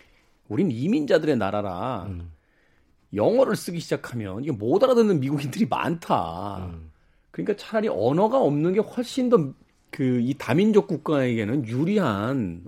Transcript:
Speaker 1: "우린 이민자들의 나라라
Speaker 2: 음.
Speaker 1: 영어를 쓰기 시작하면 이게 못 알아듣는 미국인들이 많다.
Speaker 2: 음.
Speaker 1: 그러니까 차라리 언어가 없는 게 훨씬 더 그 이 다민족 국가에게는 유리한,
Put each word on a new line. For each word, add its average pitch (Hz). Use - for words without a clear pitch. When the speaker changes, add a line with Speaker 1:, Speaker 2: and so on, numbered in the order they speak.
Speaker 1:
"우린 165
이민자들의 156
나라라 101
Speaker 2:
음. 87
Speaker 1:
영어를 196
쓰기 170
시작하면 117
이게 151
못 120
알아듣는 233
미국인들이 139
많다. 98
Speaker 2:
음. 80
Speaker 1:
그러니까 202
차라리 208
언어가 170
없는 156
게 214
훨씬 247
더 170
그 127
이 123
다민족 202
국가에게는 131
유리한, 117